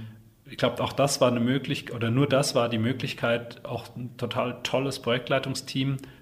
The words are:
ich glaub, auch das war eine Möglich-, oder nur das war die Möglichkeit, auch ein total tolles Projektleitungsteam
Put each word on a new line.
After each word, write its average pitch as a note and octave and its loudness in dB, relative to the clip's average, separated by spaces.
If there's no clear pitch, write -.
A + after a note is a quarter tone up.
ich - -16
glaub, - 2
auch B2 0
das C#3 2
war B2+ 8
eine A#2+ 2
Möglich-, C3 0
oder A2+ -2
nur C3+ 4
das C#3+ 2
war A#2+ 4
die A#2 0
Möglichkeit, A#2+ -2
auch - -10
ein B2 -10
total A#2+ -2
tolles C3+ 0
Projektleitungsteam C3 0